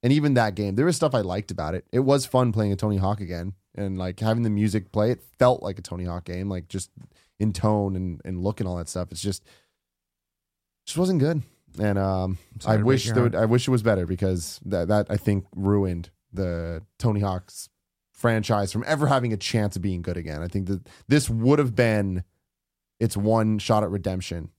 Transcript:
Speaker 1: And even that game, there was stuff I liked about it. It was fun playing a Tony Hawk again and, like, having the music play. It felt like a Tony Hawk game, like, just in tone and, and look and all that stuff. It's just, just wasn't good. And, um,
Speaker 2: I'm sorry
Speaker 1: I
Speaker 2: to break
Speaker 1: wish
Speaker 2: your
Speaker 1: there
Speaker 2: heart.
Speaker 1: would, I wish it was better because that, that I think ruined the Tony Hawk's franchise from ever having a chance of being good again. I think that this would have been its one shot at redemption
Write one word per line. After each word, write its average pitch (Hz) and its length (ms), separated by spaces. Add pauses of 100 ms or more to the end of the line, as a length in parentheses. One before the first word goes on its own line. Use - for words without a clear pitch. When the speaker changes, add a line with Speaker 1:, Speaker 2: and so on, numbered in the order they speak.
Speaker 1:
And 123 120
even 147 200
that 110 200
game, 98 220
there 139 100
was 175 100
stuff 143 180
I 117 60
liked 95 300
about 80 240
it. 92 180
It 123 80
was 135 240
fun 127 280
playing 104 200
a 98 40
Tony 104 220
Hawk 98 220
again 87 340 (200)
and, 98 240
like, 92 220
having 110 220
the 113 80
music 104 420
play. 107 180
It 120 120 (160)
felt 127 240
like 95 160
a 90 40
Tony 90 220
Hawk 87 220
game, 92 240
like, 90 180
just - 220 (500)
in 107 140
tone 101 420
and, 92 280
and 90 180
look 101 180
and 95 80
all 90 80
that 87 140
stuff. 90 200
It's 80 120
just, 98 220 (1400)
just - 120
wasn't 185 220
good. 151 220 (380)
And, 104 180
um, 95 400 (160)
Speaker 2:
I'm 107 60
sorry 110 140
Speaker 1:
I - 20
Speaker 2:
to 107 80
break - 20
Speaker 1:
wish 127 200
Speaker 2:
your 113 80
Speaker 1:
there 127 100
Speaker 2:
heart. 120 80
Speaker 1:
would, 92 80
I 113 60
wish 120 200
it 131 40
was 120 120
better 98 240
because 92 600
that, 87 220
that 104 200
I 104 80
think 101 300 (100)
ruined 95 540 (220)
the 85 500 (160)
Tony 107 220
Hawk's 95 480 (440)
franchise 110 600
from 113 140
ever 151 200
having 127 260
a 107 60
chance 104 360
of 92 80
being 90 200
good 85 160
again. 78 240
I 87 60
think 95 180
that 95 200 (220)
this 139 220
would 120 280
have 127 160
been 104 500 (760)
its 113 160
one 107 420
shot 107 240
at 90 80
redemption 92 680